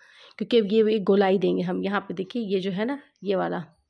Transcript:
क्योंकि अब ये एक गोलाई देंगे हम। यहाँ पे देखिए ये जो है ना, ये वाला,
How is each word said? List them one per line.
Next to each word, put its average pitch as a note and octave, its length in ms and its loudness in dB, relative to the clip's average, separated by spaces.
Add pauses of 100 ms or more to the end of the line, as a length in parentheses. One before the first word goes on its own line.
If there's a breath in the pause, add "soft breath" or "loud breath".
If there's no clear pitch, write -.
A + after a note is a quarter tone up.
(380 loud breath)
क्योंकि A#3 220 0
अब G3+ 120 0
ये A3 220 4
एक G3+ 100 -2
गोलाई G3 340 4
देंगे F3+ 240 0
हम। F3+ 220 -4
यहाँ G3 180 -2
पे F#3 120 -10
देखिए F#3+ 300 -6
ये F#3+ 160 -2
जो G3 120 -4
है G3+ 120 -4
ना, C#4 140 -4 (240)
ये F#3+ 140 -2
वाला, F3 260 -4 (260)